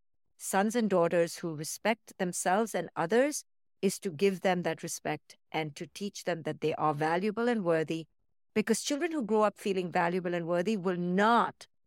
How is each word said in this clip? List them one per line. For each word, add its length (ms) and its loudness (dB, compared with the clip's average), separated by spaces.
sons 400 0
and 120 2
daughters 500 4
who 180 -6
respect 600 -4
themselves 560 0
and 200 -4
others 500 0
is 160 2
to 120 -6
give 320 0
them 200 2
that 220 -4
respect 520 -8
and 240 -4
to 180 -10
teach 300 -10
them 200 -4
that 180 -6
they 140 0
are 200 0
valuable 540 0
and 160 0
worthy. 420 0
Because 280 2
children 280 -2
who 120 -2
grow 200 2
up 160 0
feeling 320 -2
valuable 440 0
and 120 -2
worthy 300 0
will 200 0
not 680 2